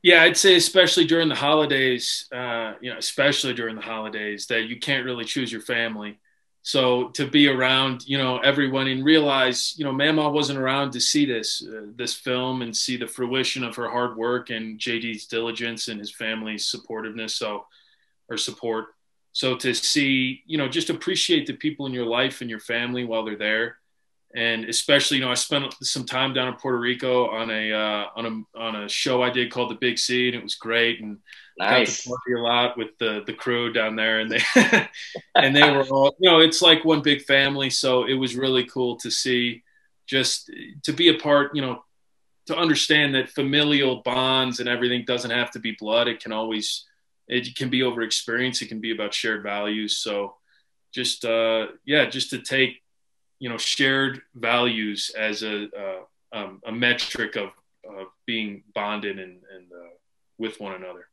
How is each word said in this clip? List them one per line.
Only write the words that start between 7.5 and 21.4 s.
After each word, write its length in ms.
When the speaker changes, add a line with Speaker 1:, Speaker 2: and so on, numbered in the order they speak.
Speaker 1:
you 140
know, 180
everyone 500
and 160
realize, 760
you 40
know, 80
Mama 380
wasn't 300
around 320
to 100
see 240
this, 420
uh, 280
this 180
film 480
and 160
see 200
the 100
fruition 560
of 140
her 120
hard 260
work 360
and 260
J 220
D's 260
diligence 640
and 120
his 140
family's 580
supportiveness, 600
so, 340
or 80
support. 520
So 240
to 180
see, 720
you 140
know, 100
just 220
appreciate 560